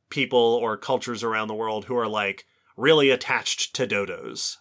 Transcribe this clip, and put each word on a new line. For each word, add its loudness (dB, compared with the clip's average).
people -2
or 2
cultures -4
around -2
the -8
world -4
who -4
are, 0
like, -4
really 6
attached -2
to 0
dodos. -4